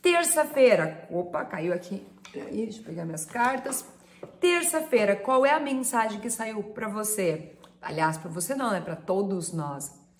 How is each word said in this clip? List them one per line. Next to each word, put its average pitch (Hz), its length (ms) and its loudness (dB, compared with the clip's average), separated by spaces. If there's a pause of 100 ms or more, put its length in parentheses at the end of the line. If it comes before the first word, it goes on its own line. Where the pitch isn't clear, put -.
Terça-feira, 302 1080 4
opa, 170 360 -4
caiu 165 280 -4
aqui. 185 320 -8 (280)
Peraí, 208 320 -6
deixa 208 140 -12
eu - 40 -20
pegar 170 220 -10
minhas 165 200 -8
cartas. 262 600 -2 (540)
Terça-feira, 320 760 4
qual 262 300 4
é 277 60 6
a 311 80 4
mensagem 247 600 -2
que 226 100 -6
saiu 220 320 -6
pra 214 280 -6
você? 202 640 -2 (280)
Aliás, 160 360 0
pra 175 120 -10
você 175 240 -4
não, 262 180 0
né? 185 100 0
Pra 165 140 -8
todos 190 580 -2
nós. 143 400 -6 (260)